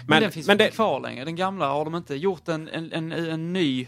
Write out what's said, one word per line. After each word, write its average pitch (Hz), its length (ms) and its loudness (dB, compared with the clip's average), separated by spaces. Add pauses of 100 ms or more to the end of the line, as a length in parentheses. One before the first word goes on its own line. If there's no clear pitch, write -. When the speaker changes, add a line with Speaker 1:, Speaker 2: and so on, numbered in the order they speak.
Speaker 1:
Men, 156 140 8
Speaker 2:
den 202 100 2
finns 156 140 -6
Speaker 1:
men 202 80 8
Speaker 2:
inte 208 100 6
Speaker 1:
det 185 60 2
Speaker 2:
kvar 175 300 0
längre, 120 240 -8
den 165 120 -6
gamla. 185 320 -2
Har 143 160 0
de 156 100 -6
inte 170 200 -6
gjort 165 340 -2
en, 160 200 -4
en, 165 240 -8
en, 165 200 -4
en 165 400 -4
ny, 135 360 2